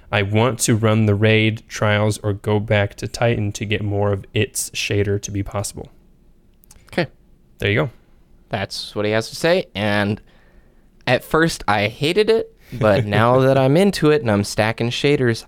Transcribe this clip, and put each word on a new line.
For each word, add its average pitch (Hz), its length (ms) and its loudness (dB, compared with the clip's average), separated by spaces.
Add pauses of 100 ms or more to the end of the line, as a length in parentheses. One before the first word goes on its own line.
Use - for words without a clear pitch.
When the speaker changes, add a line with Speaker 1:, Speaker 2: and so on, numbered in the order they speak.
(120)
Speaker 1:
'I 104 120 0
want 107 380 0
to 123 140 2
run 110 300 2
the 104 100 2
raid, 110 540 2
trials, 107 480 0
or 104 160 -4
go 104 260 -2
back 104 360 0
to 107 120 -10
Titan 110 460 -2
to - 120 -8
get 104 160 -12
more 101 300 -2
of 98 220 -6
its - 380 -4
shader 101 500 -2
to - 100 -10
be 101 100 -4
possible.'" - 480 -8 (960)
Speaker 2:
Okay. 170 200 -4 (520)
Speaker 1:
There 101 120 -2
you 104 120 0
go. 127 60 -4 (600)
Speaker 2:
That's - 460 -8
what 104 100 -2
he 104 60 0
has 110 180 -2
to - 60 -16
say, 175 380 0
and 104 460 -2 (880)
at 123 160 0
first 160 440 0
I 104 200 0
hated 180 420 0
it, 220 240 0 (200)
but 107 320 2
Speaker 1:
<laughs> 104 140 0
Speaker 2:
now 120 200 4
that 131 180 4
I'm 135 200 4
into 185 340 2
it 147 100 2
and 120 80 -2
I'm 101 140 2
stacking 113 460 -2
shaders, 131 580 0